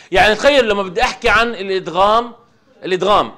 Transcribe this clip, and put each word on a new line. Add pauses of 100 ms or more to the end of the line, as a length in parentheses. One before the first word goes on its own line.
(120)
يعني
تخيل
لما
بدي
أحكي
عن
الإدغام، (520)
الإدغام،